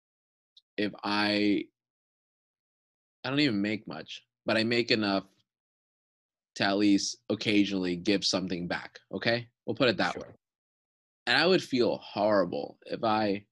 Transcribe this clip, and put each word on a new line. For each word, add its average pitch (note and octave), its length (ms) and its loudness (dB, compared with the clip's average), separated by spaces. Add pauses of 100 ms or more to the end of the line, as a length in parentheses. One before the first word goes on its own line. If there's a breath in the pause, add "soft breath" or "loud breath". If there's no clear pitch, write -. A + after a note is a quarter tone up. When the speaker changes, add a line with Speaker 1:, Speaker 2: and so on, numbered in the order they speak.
(760)
Speaker 1:
if G#2 140 -2 (120)
I, G#2 600 0 (1600)
I B2+ 60 -6
don't C#3 100 0
even A#2+ 220 2
make G#2+ 260 -4
much, D#2+ 340 -12 (240)
but A2 120 2
I A2 60 2
make A#2 280 0
enough G2+ 320 2 (1300)
to A#2+ 80 -2
at G2 120 2
least G2+ 400 2 (120)
occasionally G2 680 0
give F2+ 280 0
something F2+ 440 -4
back, - 320 -8 (120)
okay? A#2 360 -2 (180)
We'll A2+ 100 -6
put B2+ 140 2
it G2 80 0
that F2+ 160 -2
Speaker 2:
Sure. - 80 -12
Speaker 1:
way. - 80 -16 (960)
And B2 120 2
I D#3+ 100 4
would F3+ 160 4
feel G#2+ 400 2
horrible G2 840 0
if - 180 -8
I G#2+ 480 0